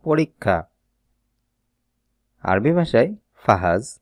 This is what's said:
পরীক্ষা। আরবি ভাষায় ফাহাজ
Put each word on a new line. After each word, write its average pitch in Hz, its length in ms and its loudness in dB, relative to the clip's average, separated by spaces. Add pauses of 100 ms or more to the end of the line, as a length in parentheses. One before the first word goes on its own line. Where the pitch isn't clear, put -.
পরীক্ষা। 151 540 0 (1900)
আরবি 101 300 0
ভাষায় 170 420 0 (200)
ফাহাজ 92 480 0 (180)